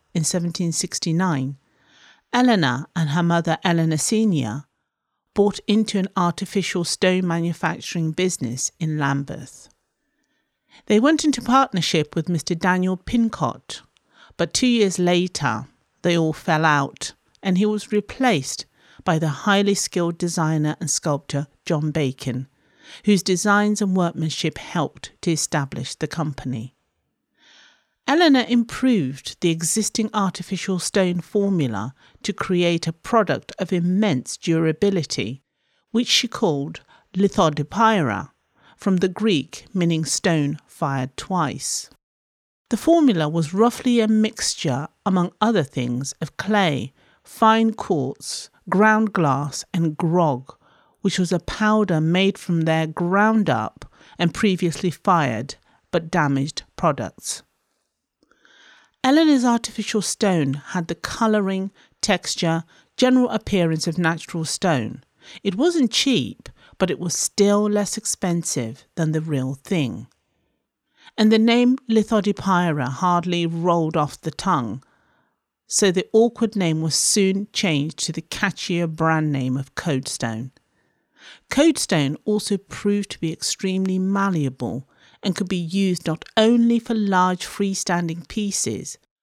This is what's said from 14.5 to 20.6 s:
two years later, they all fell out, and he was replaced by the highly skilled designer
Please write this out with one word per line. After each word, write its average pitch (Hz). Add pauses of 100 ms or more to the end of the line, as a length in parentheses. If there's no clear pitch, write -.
two -
years 220
later, 175 (380)
they 175
all 160
fell 160
out, 143 (280)
and 180
he 202
was 214
replaced 208 (380)
by 165
the 156
highly 202
skilled 175
designer 156